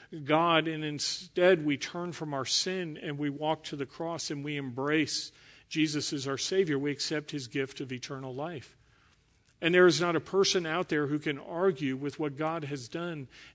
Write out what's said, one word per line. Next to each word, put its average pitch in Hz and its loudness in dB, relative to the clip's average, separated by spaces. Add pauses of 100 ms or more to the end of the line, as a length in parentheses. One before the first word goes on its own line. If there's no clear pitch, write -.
(240)
God, 160 4
and 156 -4
instead 170 2
we 147 4
turn 175 -6
from 151 -6
our 135 -2
sin 180 -2
and 147 -6
we 147 0
walk 151 -2
to - -10
the 139 -4
cross 165 -6
and 143 -6
we 147 -4
embrace 139 0 (340)
Jesus 151 0
as 139 -4
our 139 -2
Savior. 180 2
We 143 -2
accept 147 -4
his 139 -6
gift 135 -4
of 131 -8
eternal 131 -10
life. 143 -10 (800)
And 170 2
there 180 10
is 151 6
not 175 2
a 151 2
person 190 2
out 165 -2
there 151 2
who 147 0
can 147 -2
argue 151 0
with 139 -6
what 151 -4
God 156 -2
has 135 -8
done 165 -8 (280)